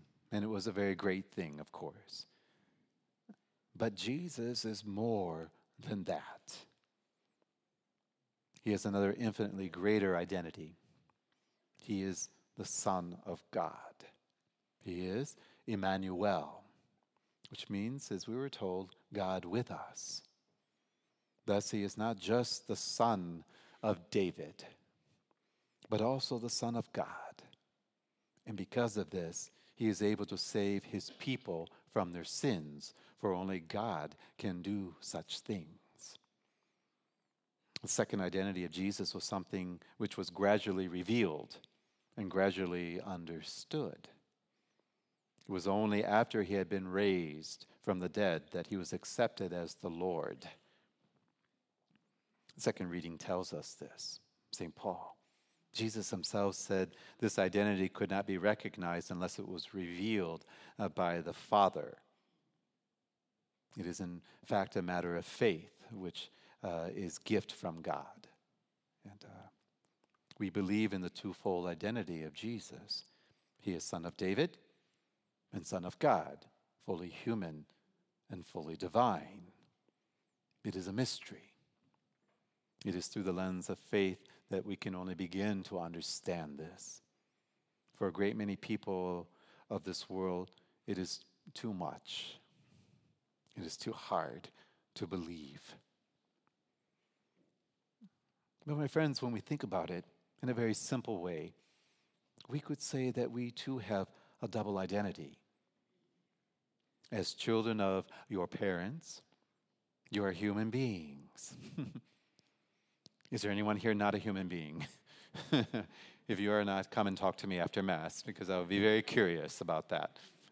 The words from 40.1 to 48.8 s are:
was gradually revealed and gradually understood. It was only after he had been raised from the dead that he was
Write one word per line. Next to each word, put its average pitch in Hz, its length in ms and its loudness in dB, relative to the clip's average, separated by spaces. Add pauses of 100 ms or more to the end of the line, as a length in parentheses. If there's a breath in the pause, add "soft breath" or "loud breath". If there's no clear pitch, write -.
was 92 140 -4
gradually 98 580 4
revealed 90 720 2 (580)
and 95 140 -4
gradually 90 720 2
understood. 85 1080 -6 (1400)
It - 40 -10
was 92 160 0
only 104 360 4
after 107 400 4
he 92 100 0
had 95 160 2
been 95 180 0
raised 90 800 2 (160 soft breath)
from 92 180 2
the 90 100 0
dead 90 420 4
that 87 160 -4
he 101 100 -2
was 87 160 -4